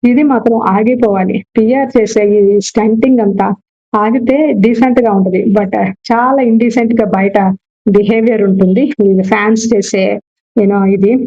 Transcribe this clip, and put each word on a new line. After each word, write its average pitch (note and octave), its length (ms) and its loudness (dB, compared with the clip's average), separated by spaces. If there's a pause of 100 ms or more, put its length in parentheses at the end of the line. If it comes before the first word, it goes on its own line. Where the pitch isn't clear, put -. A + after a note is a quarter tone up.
ఇది B3 160 2
మాత్రం A#3 340 0
ఆగిపోవాలి. G3+ 840 -2 (140)
పిఆర్ B3+ 440 0
చేసే G#3+ 380 0
ఈ G3+ 200 2
స్టంటింగ్ A3+ 600 0
అంతా G3 360 -2 (400)
ఆగితే B3+ 580 0
డీసెంట్ A#3 480 0
గా A3+ 100 0
ఉంటది. F#3+ 320 0
But, G3 260 0
uh, G3 200 -2
చాలా B3 520 -2
ఇండీసెంట్ A#3 600 0
గా A3 40 2
బయట G3 340 -2 (500)
బిహేవియర్ A3 540 2
ఉంటుంది F#3+ 480 0 (100)
వీళ్ళ F#3+ 200 2
ఫ్యాన్స్ A3 540 0
చేసే, G3+ 440 -2 (400)
you G3+ 100 2
know, G3 160 0
ఇది. G3 300 0 (120)